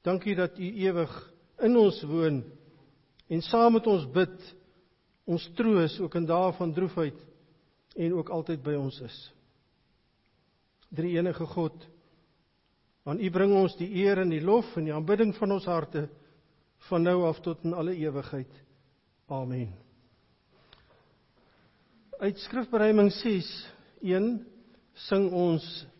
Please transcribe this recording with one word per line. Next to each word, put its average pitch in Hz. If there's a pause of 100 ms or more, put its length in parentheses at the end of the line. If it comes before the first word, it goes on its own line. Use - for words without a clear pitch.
Dankie 185
dat 180
U 185 (160)
ewig 170 (440)
in 240
ons 208 (120)
woon 156 (880)
en 165
saam 233
met 226
ons 185
bid, 175 (960)
ons 170 (120)
troos 208
ook 175
in 170
dae 180
van 170
droefheid 170 (760)
en 170
ook -
altyd 160
by 147
ons 135
is. - (1700)
Drie 170
enige 170
God, 160 (1300)
aan 160
U 185
bring 196
ons 190
die 175 (140)
eer 196
en 175
die 156
lof 220
en 156
die 151
aanbidding 202
van 196
ons 185
harte 151 (840)
van 170
nou 180
af 156
tot 170
in 165
alle 175
ewigheid. 139 (800)
Amen. 127 (2500)
Uit 202
Skrifberuiming 214
ses 196 (540)
een 202 (640)
sing 196
ons 175 (340)